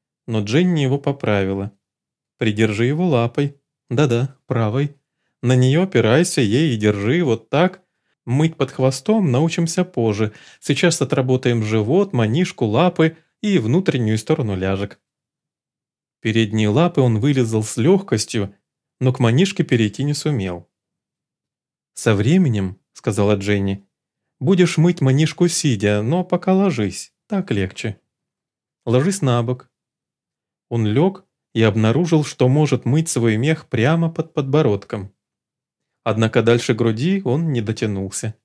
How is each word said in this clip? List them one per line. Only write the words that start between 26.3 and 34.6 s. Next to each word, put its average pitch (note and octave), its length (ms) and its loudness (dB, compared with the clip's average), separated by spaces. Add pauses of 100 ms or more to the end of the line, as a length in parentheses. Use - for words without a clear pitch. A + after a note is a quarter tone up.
ложись, D3+ 600 -2 (140)
так G3 240 -4
легче. G2+ 480 -4 (840)
Ложись D3 360 0
на A#2+ 220 0
бок". B2+ 260 -8 (1000)
Он A#2 160 -2
лег C#3+ 400 0 (280)
и A2+ 100 2
обнаружил, A#2 600 2
что - 240 0
может C#3 380 0
мыть D#3+ 240 0
свой A2+ 280 0
мех D#3 300 -2
прямо D#3+ 420 0
под E3 240 -8
подбородком. B2+ 800 -2 (880)